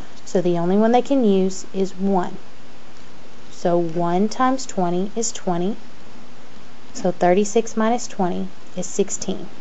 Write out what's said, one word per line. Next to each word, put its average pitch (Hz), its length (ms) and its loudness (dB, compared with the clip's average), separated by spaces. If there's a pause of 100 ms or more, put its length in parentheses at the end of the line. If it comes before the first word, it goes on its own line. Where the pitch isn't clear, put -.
(240)
So - 160 0
the 170 180 2
only 180 180 2
one 220 160 4
they 247 100 6
can 269 220 2
use 190 480 2
is 190 200 0
one. 190 440 0 (1160)
So 175 280 2
one 175 500 2
times 262 380 0
twenty 180 480 0
is 226 160 0
twenty. 180 460 0 (1200)
So 185 160 0
thirty-six 208 640 2
minus 226 300 0
twenty 185 420 0 (280)
is 180 100 -2
sixteen. 196 600 0 (140)